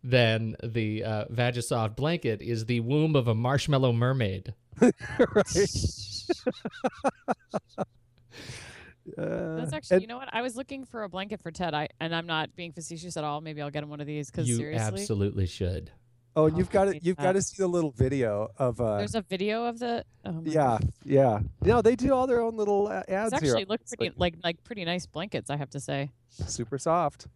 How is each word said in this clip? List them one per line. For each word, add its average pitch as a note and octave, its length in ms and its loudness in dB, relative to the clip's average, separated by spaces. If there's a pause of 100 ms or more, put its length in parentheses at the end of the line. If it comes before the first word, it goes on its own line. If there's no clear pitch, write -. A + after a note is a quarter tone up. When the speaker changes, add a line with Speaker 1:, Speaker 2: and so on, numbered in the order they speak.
Speaker 1:
than A2+ 600 4
the, A2 400 -2
uh, G#2+ 220 -2
Vagisoft A#2+ 680 0
blanket C#3 460 0
is A2 240 -4
the A#2+ 140 0
womb D3 360 2
of B2 120 4
a A2+ 80 4
marshmallow C3 580 2
mermaid. A#2 640 0 (260)
Speaker 2:
<laughs> - 0 -
Right. - 680 4
<laughs> - 1080 -2 (2500)
Uh, C3+ 400 -4
Speaker 3:
That's D#3+ 160 -4
actually, A#3 240 0
Speaker 2:
and F#3+ 40 6
Speaker 3:
you A3 60 -10
know A#3+ 100 -12
what? C4+ 160 -12
I A3+ 80 -2
was B3 140 -4
looking C4+ 280 -10
for A#3 200 -10
a G3 60 -8
blanket F#3+ 300 -8
for E3+ 120 -10
Ted, D#3+ 240 -4
I, D3+ 140 -2 (100)
and E3 160 -2
I'm E3 100 -2
not D#3 300 -2
being E3+ 180 -10
facetious E3 440 -10
at D#3 60 -4
all. D3 160 -2
Maybe D#3 220 -8
I'll C#3+ 80 -6
get D3 140 -6
him D3 60 -10
one D3 120 -10
of C#3+ 60 -8
these, D3+ 240 -6
'cause D#3+ 160 -2
Speaker 1:
You A#2+ 80 2
Speaker 3:
seriously. C#3+ 280 -2
Speaker 1:
absolutely G2+ 600 0
should. F2 460 -4 (440)
Speaker 2:
Oh, D#3 100 6
and D#3 80 4
Speaker 3:
How E3 40 0
Speaker 2:
you've F3+ 140 2
gotta, G3 200 4
Speaker 3:
funny D#3 120 -4
Speaker 2:
you've E3+ 140 0
Speaker 3:
that C#3+ 60 -4
Speaker 2:
gotta F#3+ 200 4
see - 180 -6
the F#3 60 2
little F3 240 2
video A#2+ 680 0
of, B2+ 240 0
uh, G#2+ 160 2
Speaker 3:
There's G#2 160 -2
a A3 80 0
video G#3 440 -2
of A#3 120 -4
the, A#3 260 -4 (220)
oh G3 60 -6
my E3 140 -6
Speaker 2:
Yeah, D#3 80 -2
Speaker 3:
God. A#2+ 380 4 (140)
Speaker 2:
yeah. C3 340 4 (220)
No, A3+ 220 6
they A#3 120 6
do C4+ 200 2
all B3+ 100 2
their A#3+ 160 2
own A3+ 160 -2
little, G3+ 300 2
uh, F#3+ 200 -4
Speaker 3:
These F#3+ 80 -2
Speaker 2:
ads A3+ 260 0
here. C#3+ 100 2
Speaker 3:
actually A#2+ 140 2
look G#3 160 -4
Speaker 2:
It's - 140 -14
Speaker 3:
pretty, A3+ 220 -2
Speaker 2:
like F3 160 0
Speaker 3:
like, E3 100 -18
like, E3+ 200 -4
pretty G#3 220 -8
nice F3 200 -4
blankets, D#3+ 460 -6
I C#3+ 60 -2
have C#3 120 -6
to C#3+ 100 -8
say. C#3 300 -4 (200)
Speaker 2:
super - 500 -6
soft. E3 560 0